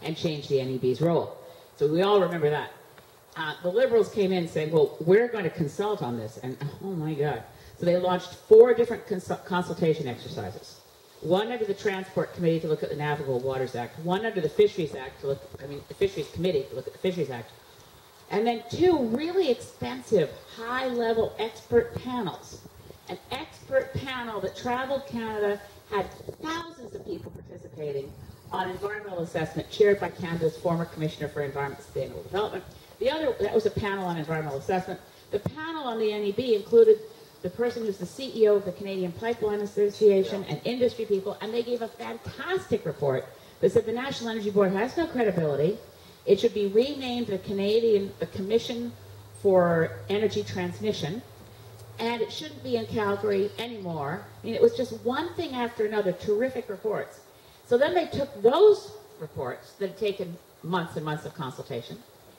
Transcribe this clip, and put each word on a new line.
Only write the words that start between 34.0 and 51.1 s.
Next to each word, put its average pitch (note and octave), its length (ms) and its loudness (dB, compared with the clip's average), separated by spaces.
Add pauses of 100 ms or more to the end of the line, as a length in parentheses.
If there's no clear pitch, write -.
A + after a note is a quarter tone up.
on F3 100 -2
environmental D#3 420 -4
assessment. F#3 400 -2 (320)
The G3+ 100 -2
panel D#4 440 -8
on A#3 140 -4
the G#3+ 140 2
N G#3 100 -2
E G3+ 100 -2
B A#3+ 220 2
included A3 440 8 (440)
the F#3 80 -4
person A#3 340 -4
who's G3+ 140 -4
the F3+ 80 -6
C C4 300 -10
E A3 120 8
O G#3 60 8
of G3 100 2
the F#3 60 -6
Canadian F#3+ 400 -4
Pipeline G#3+ 520 -2
Association G3+ 840 4
and D3+ 160 -4
industry A#3+ 400 0
people, G3 360 -2
and G#3+ 120 -6
they A#3 120 -2
gave A#3 180 -2
a A3+ 60 -6
fantastic B3 1000 -6
report C#3+ 400 -2 (340)
that G3 120 4
said A3 120 4
the A3 80 -4
National A#3+ 380 -4
Energy G#3+ 200 -2
Board G3 220 4
has G#3+ 240 0
no D#4+ 120 0
credibility. F3 680 0 (480)
It G3 140 6
should A3+ 160 2
be G3+ 140 0
renamed B3 580 0
the G3+ 120 -2
Canadian, G3+ 840 2
the - 60 -2
Commission A#3 640 -2 (500)
for F3 560 4 (100)
Energy G#3 360 0
Transmission, F#3+ 760 -4 (800)